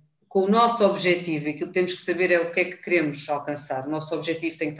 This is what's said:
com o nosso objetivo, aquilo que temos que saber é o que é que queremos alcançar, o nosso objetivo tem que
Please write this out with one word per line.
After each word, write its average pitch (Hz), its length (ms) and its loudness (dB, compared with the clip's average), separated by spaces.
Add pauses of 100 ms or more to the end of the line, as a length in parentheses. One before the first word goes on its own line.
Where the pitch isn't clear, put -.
(300)
com 196 120 2
o 190 80 2
nosso 226 360 6
objetivo, 170 640 0
aquilo 170 180 -6
que - 60 -14
temos 180 200 0
que - 80 -10
saber 175 300 0
é 170 80 6
o 170 120 -2
que 185 80 -2
é 180 60 2
que - 120 -8
queremos 156 520 -2
alcançar, 143 580 -6
o - 20 -6
nosso 156 260 -4
objetivo 160 420 -4
tem 160 120 -4
que 156 100 -6